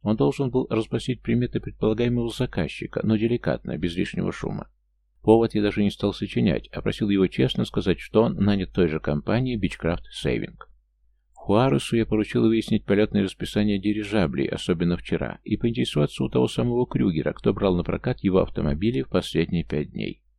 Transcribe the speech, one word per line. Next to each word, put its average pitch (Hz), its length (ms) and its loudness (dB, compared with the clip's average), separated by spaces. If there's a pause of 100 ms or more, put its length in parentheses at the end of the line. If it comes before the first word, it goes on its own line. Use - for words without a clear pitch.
Он 110 140 0
должен 139 340 0
был 127 200 0
расспросить 113 520 -2
приметы 120 380 -2
предполагаемого 117 680 0
заказчика, - 760 -4
но 110 140 4
деликатно, 85 600 -2
без 85 200 -4
лишнего 92 340 -4
шума. - 380 -8 (520)
Повод 113 320 6
я 107 80 0
даже 104 220 0
не 101 80 2
стал 101 220 -2
сочинять, 95 580 0
а - 100 -8
просил - 280 -2
его 95 180 4
честно - 380 0
сказать, 92 340 -2
что - 240 2
он 120 120 0
нанят 98 360 2
той 90 160 2
же 78 140 -2
компанией 110 580 -2
Beechcraft - 440 -4 (200)
Saving. 60 320 -4 (800)
Хуаресу 127 640 2
я 110 80 2
поручил 110 420 2
выяснить 113 380 0
полетное 101 380 2
расписание 104 560 -2
дирижаблей, 101 680 0
особенно 87 500 0
вчера, - 460 -4
и 107 140 -2
поинтересоваться 123 680 0
у 127 60 -2
того 127 180 2
самого 123 380 0
Крюгера, 85 480 0
кто - 200 0
брал 95 220 2
на 85 80 0
прокат - 380 -4
его 92 200 4
автомобили 92 600 0
в - 80 -8
последние 82 540 0
пять - 280 -4
дней. - 300 -8 (180)